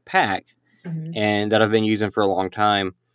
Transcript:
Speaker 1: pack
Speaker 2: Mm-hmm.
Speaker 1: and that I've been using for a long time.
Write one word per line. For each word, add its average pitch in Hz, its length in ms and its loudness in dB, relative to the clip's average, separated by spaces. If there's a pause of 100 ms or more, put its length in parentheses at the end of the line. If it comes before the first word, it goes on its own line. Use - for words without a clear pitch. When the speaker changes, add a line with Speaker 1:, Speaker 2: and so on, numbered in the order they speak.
Speaker 1:
pack 170 400 0 (400)
Speaker 2:
Mm-hmm. 165 320 -8
Speaker 1:
and 104 360 0
that 107 80 4
I've 107 100 2
been 110 140 2
using 107 260 0
for 110 120 -2
a 101 40 2
long 95 220 -2
time. 101 440 0 (220)